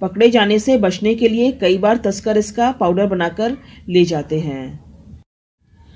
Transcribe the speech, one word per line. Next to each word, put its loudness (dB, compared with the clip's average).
पकड़े 2
जाने 2
से 2
बचने 0
के 0
लिए 2
कई 0
बार 0
तस्कर -2
इसका -2
पाउडर 0
बनाकर -4
ले 4
जाते -4
हैं। -10